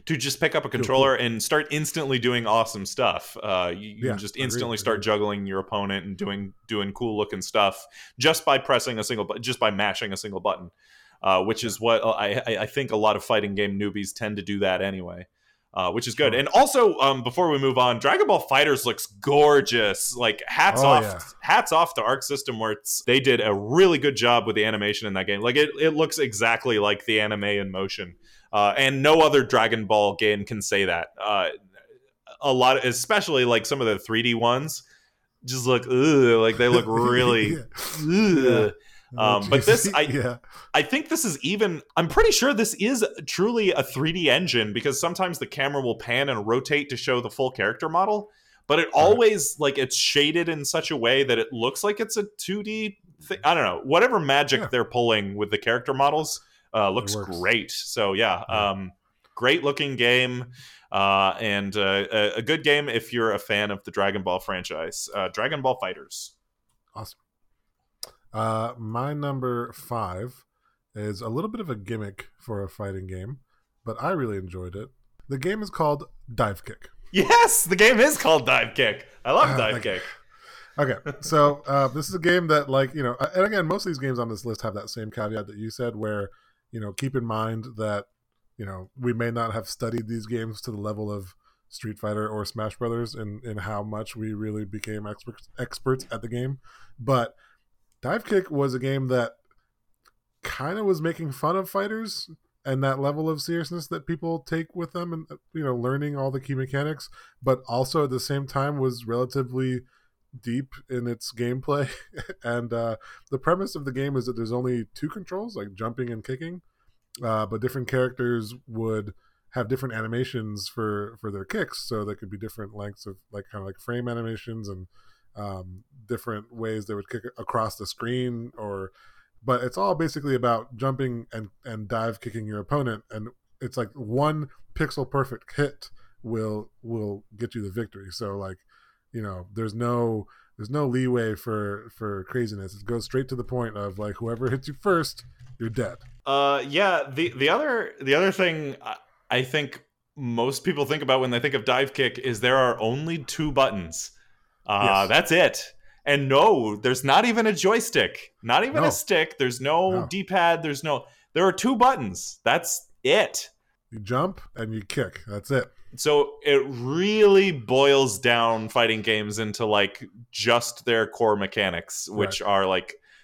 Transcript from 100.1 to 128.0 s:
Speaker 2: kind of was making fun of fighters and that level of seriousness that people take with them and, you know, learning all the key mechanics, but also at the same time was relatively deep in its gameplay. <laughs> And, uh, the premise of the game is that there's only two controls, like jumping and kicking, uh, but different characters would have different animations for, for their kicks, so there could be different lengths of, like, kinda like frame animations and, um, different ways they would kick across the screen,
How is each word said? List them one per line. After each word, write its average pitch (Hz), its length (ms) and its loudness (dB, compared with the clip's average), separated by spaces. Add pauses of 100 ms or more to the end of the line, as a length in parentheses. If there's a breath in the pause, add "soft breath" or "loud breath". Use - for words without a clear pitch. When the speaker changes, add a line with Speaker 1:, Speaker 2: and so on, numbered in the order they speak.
Speaker 2:
kind 170 360 -6
of 214 60 -2
was 180 160 2
making 165 300 -4
fun 160 240 -2
of 190 140 -2
fighters 208 600 -6 (360)
and 135 180 0
that 135 160 0
level 147 300 -2
of 151 120 -4
seriousness 170 460 -6
that 160 200 -8
people 165 320 -4
take 165 360 -6
with 170 180 -8
them 175 200 -8
and, 160 140 -10 (260)
you 160 100 -6
know, 127 120 0
learning 139 400 -2
all 135 160 -2
the 135 80 -4
key 131 160 -6
mechanics, 139 540 -4 (340 loud breath)
but 131 240 2
also 131 380 0
at 127 40 -2
the 127 100 -2
same 139 280 -4
time 143 300 -2
was 123 280 -2
relatively 127 760 -2 (580)
deep 127 340 -6 (160)
in 123 180 -4
its 117 260 -8
gameplay. 131 640 -2
<laughs> - 480 -16
And, 120 300 -4
uh, 117 240 -4 (320 loud breath)
the 135 100 -4
premise 185 360 -2
of 147 100 -10
the 135 60 -4
game 135 240 -4
is 120 100 -2
that 123 80 -4
there's 113 180 -6
only 123 340 -2 (100)
two 151 140 -6
controls, 202 460 -10
like 101 200 -10
jumping 117 360 -6
and 110 120 -10
kicking, 165 380 -10 (600)
uh, 110 220 -2
but 107 160 -6
different 127 260 -4
characters 120 640 -2 (140)
would 110 460 -6 (380)
have 120 160 -4
different 127 260 -4
animations 110 800 -6
for, 107 460 -4
for 110 120 -10
their 98 140 -10
kicks, - 420 -8
so 107 180 -4
there 101 100 -8
could 98 160 -16
be 104 60 -10
different 104 380 -12
lengths 101 300 -12
of, 98 120 -14 (140)
like, 101 200 -12
kinda 98 140 -12
like 95 140 -14
frame 120 280 -6
animations 113 640 -8
and, 92 180 -12 (480)
um, 95 480 -12 (240)
different 117 460 -8
ways 110 320 -6
they 110 80 -8
would 101 160 -8
kick 113 140 -8 (140)
across 110 380 -4
the 101 100 -12
screen, 120 720 -6